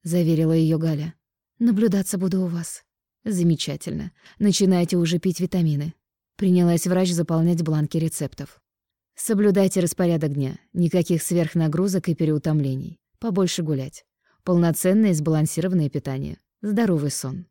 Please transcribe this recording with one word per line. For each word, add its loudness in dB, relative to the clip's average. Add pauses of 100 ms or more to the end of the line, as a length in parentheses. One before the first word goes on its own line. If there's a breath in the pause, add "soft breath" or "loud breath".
заверила 2
её 2
Галя. -2 (440)
«Наблюдаться 2
буду -2
у -2
вас». -8 (400)
«Замечательно. -2 (260 soft breath)
Начинайте 2
уже 0
пить -2
витамины». -2 (420)
Принялась 4
врач 2
заполнять 0
бланки -2
рецептов. -6 (580)
«Соблюдайте 2
распорядок 0
дня. -4 (160)
Никаких 0
сверхнагрузок -2
и 0
переутомлений. -2 (180)
Побольше -2
гулять. -6 (400)
Полноценное 2
и 2
сбалансированное 0
питание. -8 (240)
Здоровый 0
сон. -8